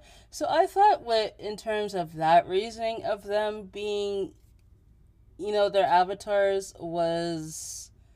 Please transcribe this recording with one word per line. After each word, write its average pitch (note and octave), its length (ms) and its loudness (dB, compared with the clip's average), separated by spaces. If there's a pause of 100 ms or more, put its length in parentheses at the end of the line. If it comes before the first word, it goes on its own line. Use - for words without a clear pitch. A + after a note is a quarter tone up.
(320)
So - 180 -6
I E4 160 4
thought F#4+ 380 4
what, A3+ 360 0
in G#3 180 -8
terms G#3 360 -4
of E3 220 -6
that D#3+ 320 6
reasoning A3+ 560 -4
of G3+ 200 -4
them G#3 400 -2
being, G4+ 680 -4 (1040)
you G3+ 140 -6
know, G3+ 180 4
their G3 160 2
avatars G3 960 2
was E3 1120 -6 (240)